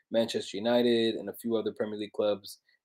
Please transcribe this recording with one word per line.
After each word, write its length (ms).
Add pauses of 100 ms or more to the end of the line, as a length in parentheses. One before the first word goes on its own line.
(100)
Manchester 460
United, 600
and 120
a 60
few 220
other 160
Premier 260
League 140
clubs 480 (240)